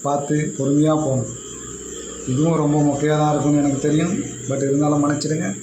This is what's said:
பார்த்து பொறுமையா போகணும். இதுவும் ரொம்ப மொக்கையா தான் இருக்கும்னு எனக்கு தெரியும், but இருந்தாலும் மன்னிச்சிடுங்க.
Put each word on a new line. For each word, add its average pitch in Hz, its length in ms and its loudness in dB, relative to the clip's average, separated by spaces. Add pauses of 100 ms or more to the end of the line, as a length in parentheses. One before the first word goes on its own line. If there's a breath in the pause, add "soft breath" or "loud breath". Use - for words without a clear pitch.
பார்த்து 147 540 -2
பொறுமையா 147 380 4
போகணும். 131 380 0 (920)
இதுவும் 151 300 2
ரொம்ப 151 240 2
மொக்கையா 147 360 2
தான் 151 140 2
இருக்கும்னு 147 320 2
எனக்கு 135 160 2
தெரியும், 170 440 0 (240)
but 135 100 -2
இருந்தாலும் 147 520 2
மன்னிச்சிடுங்க. 156 540 -2